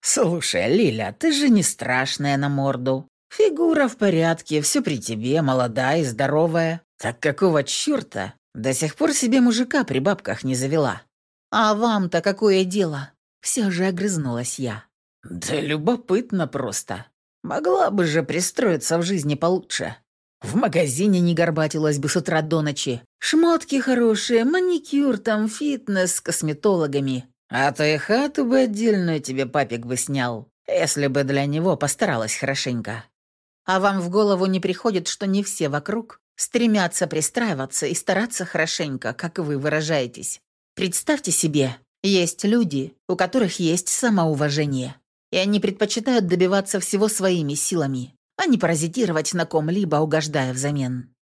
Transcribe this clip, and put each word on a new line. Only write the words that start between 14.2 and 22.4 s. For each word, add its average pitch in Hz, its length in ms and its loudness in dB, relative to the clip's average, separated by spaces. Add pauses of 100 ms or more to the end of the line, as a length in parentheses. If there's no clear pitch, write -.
я. 113 240 -6 (400)
"Да - 360 -6
любопытно 180 880 -2
просто. 113 580 -6 (380)
Могла 339 480 0
бы 196 140 2
же 156 180 0
пристроиться 165 760 0
в 170 60 0
жизни 160 320 -2
получше. 165 600 -2 (460)
В 110 140 -6
магазине 180 640 2
не 175 140 4
горбатилась 156 640 0
бы 143 120 -2
с - 80 -2
утра 160 240 0